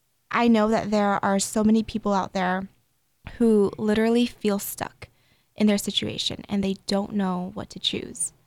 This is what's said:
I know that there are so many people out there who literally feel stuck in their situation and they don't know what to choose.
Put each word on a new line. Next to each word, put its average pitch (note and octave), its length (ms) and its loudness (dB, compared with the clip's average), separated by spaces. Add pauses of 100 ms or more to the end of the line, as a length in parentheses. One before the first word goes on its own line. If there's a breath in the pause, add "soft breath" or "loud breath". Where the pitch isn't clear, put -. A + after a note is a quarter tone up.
(300)
I A#3+ 180 2
know G#3+ 220 6
that G#3 220 0
there G3+ 340 2
are G3 140 2
so G#3+ 240 -2
many A3 180 4
people G#3 320 -4
out F#3+ 200 -2
there F#3 340 -2 (720)
who G#3+ 400 6
literally A3+ 480 2
feel G3+ 320 -2
stuck - 480 -10 (480)
in G#3+ 100 2
their G#3 140 4
situation - 680 -6
and G3+ 160 -2
they G3 120 -2 (100)
don't G3+ 280 -2
know F#3 420 -2
what - 160 -12
to - 80 -16
choose. - 520 -6 (160)